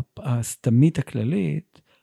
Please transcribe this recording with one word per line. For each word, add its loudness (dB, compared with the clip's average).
הסתמית 2
הכללית, -4